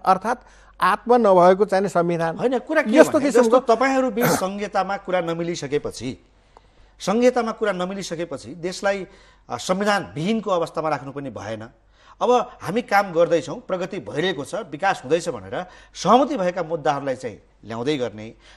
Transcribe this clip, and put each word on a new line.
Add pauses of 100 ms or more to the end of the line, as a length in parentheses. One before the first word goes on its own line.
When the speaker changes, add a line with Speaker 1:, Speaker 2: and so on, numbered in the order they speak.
Speaker 1:
अर्थात् (420)
आत्मा
नभएको
चाहिँ
नि
संविधान।
Speaker 2:
होइन,
कुरा
के
Speaker 1:
यस्तो
Speaker 2:
भने,
Speaker 1:
किसिमको
Speaker 2:
जस्तो
तपाईँहरू
बिच
सङ्घीयतामा
कुरा
नमिलिसकेपछि, (800)
सङ्घीयतामा
कुरा
नमिलिसकेपछि
देशलाई, (420)
अ,
संविधान
विहीनको
अवस्थामा
राख्नु
पनि
भएन। (520)
अब (300)
हामी
काम
गर्दैछौँ,
प्रगति
भइरहेको
छ,
विकास
हुँदैछ
भनेर (280)
सहमति
भएका
मुद्दाहरूलाई
चाहिँ (260)
ल्याउँदै
गर्ने (240)